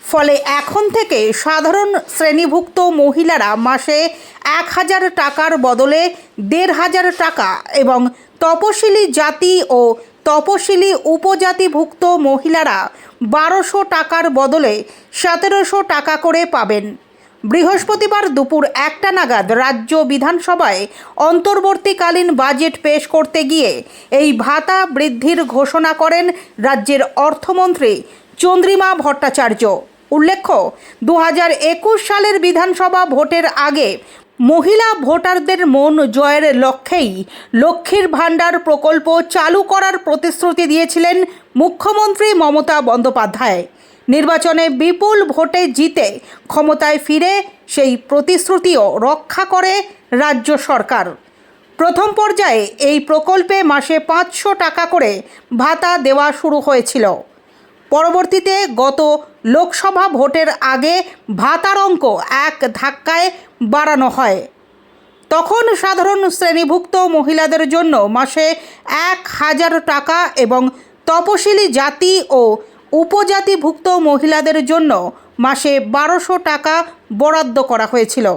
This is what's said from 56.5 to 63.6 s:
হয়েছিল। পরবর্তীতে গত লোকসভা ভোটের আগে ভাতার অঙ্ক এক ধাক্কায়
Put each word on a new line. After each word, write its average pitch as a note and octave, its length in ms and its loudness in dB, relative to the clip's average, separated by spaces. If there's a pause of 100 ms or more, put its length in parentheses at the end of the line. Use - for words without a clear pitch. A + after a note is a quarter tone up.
হয়েছিল। C4 460 0 (840)
পরবর্তীতে F4+ 640 2 (200)
গত C4+ 240 0 (460)
লোকসভা F4 640 2
ভোটের C#4+ 400 0 (140)
আগে C4+ 320 0 (400)
ভাতার E4 420 0
অঙ্ক G4 260 0 (360)
এক D4+ 180 -2 (160)
ধাক্কায় D#4+ 540 -2 (360)